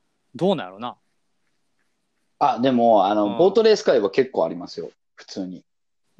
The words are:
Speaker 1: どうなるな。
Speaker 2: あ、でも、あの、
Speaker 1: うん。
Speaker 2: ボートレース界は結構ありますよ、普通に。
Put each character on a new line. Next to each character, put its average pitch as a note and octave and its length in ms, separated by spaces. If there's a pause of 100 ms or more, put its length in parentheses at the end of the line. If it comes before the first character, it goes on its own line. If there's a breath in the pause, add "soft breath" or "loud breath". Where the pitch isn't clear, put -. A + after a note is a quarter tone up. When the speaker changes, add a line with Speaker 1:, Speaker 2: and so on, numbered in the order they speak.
(360)
Speaker 1:
ど F#3+ 160
う F3 40
な F#2 140
る F#2+ 80
な。 A#2 180 (1400)
Speaker 2:
あ、 B2+ 220
で C3+ 100
も、 A#2 360
あ G#2 80
の、 G#2 120
Speaker 1:
う G2+ 40
ん。 A#2 80
Speaker 2:
ボ F3+ 100
ー F#3+ 40
ト A3 120
レ A3 80
ー G#3 40
ス - 60
界 D3+ 160
は G2+ 120
結 B2+ 200
構 F2+ 140
あ E2 40
り E2+ 60
ま F2 140
す - 100
よ、 E2 140 (240)
普 - 100
通 F#2+ 200
に。 F#2 180 (560)